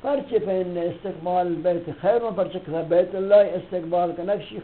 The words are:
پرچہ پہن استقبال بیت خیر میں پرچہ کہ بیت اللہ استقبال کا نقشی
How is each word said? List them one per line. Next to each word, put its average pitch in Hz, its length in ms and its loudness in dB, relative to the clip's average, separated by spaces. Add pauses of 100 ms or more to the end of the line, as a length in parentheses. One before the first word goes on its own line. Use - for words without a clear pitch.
پرچہ 269 440 0
پہن 185 340 -2
استقبال 175 720 -2 (100)
بیت 170 260 0 (120)
خیر 226 200 2
میں 226 140 -4
پرچہ 180 300 -4
کہ 160 240 -4
بیت 180 260 4
اللہ 196 400 6
استقبال 175 600 -2
کا 170 80 -8
نقشی 208 380 -4